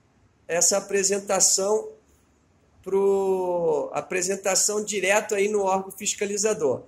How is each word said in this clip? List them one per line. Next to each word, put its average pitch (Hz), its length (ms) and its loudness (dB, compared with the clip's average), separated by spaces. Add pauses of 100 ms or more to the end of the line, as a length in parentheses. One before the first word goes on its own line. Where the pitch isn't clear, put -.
(460)
essa 170 300 0
apresentação 196 1120 0 (920)
pro, 185 1120 0
apresentação 190 880 -2
direto 208 500 0
aí 202 140 2
no 208 140 0
órgão 190 280 0
fiscalizador. 202 960 -2